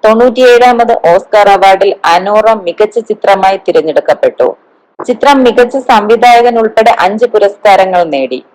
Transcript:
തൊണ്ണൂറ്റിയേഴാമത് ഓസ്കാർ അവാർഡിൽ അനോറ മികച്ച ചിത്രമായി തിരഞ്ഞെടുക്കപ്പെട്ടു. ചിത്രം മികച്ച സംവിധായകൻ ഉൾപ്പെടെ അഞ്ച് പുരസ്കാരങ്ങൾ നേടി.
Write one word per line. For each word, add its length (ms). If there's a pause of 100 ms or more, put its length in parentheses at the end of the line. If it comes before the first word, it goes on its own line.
തൊണ്ണൂറ്റിയേഴാമത് 840
ഓസ്കാർ 580
അവാർഡിൽ 460 (100)
അനോറ 480
മികച്ച 460
ചിത്രമായി 580
തിരഞ്ഞെടുക്കപ്പെട്ടു. 960 (520)
ചിത്രം 360
മികച്ച 340
സംവിധായകൻ 840
ഉൾപ്പെടെ 400
അഞ്ച് 260
പുരസ്കാരങ്ങൾ 760
നേടി. 400 (120)